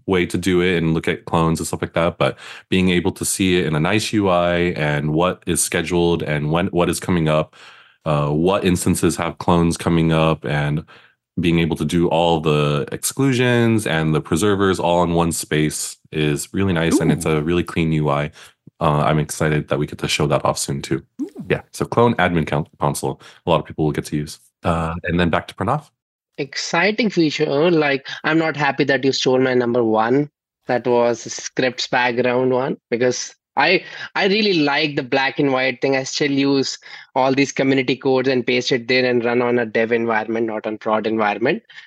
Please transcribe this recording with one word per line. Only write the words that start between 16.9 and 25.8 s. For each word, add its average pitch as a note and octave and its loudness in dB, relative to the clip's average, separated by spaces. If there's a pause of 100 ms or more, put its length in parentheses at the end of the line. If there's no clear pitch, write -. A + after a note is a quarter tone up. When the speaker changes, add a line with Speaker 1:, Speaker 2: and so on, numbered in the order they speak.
Speaker 1:
And D#2 0
it's D#2+ -2
Speaker 2:
Ooh. D#2+ 0
Speaker 1:
a - -2
really E2+ 0
clean E2 -2
U D2+ 0
I. D2 -2 (480)
Uh, D2 2
I'm D#2 2
excited D2+ -2
that C#2+ -2
we D2+ -2
get - -10
to D2+ -4
show - 0
that C#2+ 0
off - -2
soon C#2 -6
too. - -4 (200)
Speaker 2:
Ooh. F#4+ -12 (180)
Speaker 1:
Yeah. - -2
So - -6
clone A#2 2
admin E2+ 0
con-, D#2 -4 (140)
console, C#2+ -4 (260)
a F2+ 0
lot D#2 2
of - -10
people E2 -6
will D2+ 0
get D2 -4
to D#2+ -6
use. D2 -8 (240)
Uh, E2 -2 (100)
and F2 0
then F2 2
back F2 0
to - -16
Pranav. B2 -4 (480)